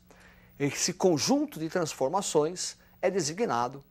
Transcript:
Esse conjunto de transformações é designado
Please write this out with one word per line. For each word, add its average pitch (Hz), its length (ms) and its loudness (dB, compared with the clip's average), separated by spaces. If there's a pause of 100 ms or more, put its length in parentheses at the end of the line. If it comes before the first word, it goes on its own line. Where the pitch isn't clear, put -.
(600)
Esse 143 340 0
conjunto 196 640 2
de 156 120 -6
transformações 160 1080 0 (240)
é 180 80 2
designado 147 800 -2